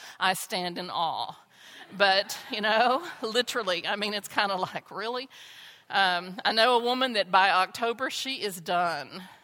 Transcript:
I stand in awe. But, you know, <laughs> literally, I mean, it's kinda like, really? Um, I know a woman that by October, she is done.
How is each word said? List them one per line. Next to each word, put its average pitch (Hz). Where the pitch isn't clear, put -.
I 190
stand 180
in 180
awe. 127
But, 196
you 214
know, 233
<laughs> -
literally, 233
I 202
mean, 208
it's 202
kinda 202
like, 180
really? 240
Um, 185
I 208
know 233
a 233
woman 254
that 185
by 190
October, 233
she 269
is 185
done. 175